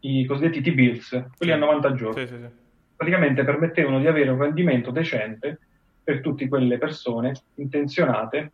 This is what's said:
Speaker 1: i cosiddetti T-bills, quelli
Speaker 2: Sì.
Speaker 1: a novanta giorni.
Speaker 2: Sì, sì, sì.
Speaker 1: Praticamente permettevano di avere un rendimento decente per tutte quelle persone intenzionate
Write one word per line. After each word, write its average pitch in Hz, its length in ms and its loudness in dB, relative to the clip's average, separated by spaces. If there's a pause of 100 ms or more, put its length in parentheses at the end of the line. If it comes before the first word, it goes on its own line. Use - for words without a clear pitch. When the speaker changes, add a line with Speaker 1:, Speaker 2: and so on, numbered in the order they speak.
Speaker 1:
i 135 260 0
cosiddetti 147 340 0
T-bills, 131 500 2 (260)
quelli 170 160 0
Speaker 2:
Sì. - 0 -
Speaker 1:
a 151 40 4
novanta 147 380 2
giorni. 120 320 -4
Speaker 2:
Sì, 123 80 -12
sì, 120 60 -14
sì. 120 220 -18 (340)
Speaker 1:
Praticamente 151 480 2
permettevano 147 540 0
di 139 80 2
avere 147 240 4
un 127 80 0
rendimento 147 520 0
decente 135 680 -4 (440)
per 139 180 -2
tutte 135 280 -4
quelle 127 300 2
persone 127 540 -4 (220)
intenzionate 143 1000 -2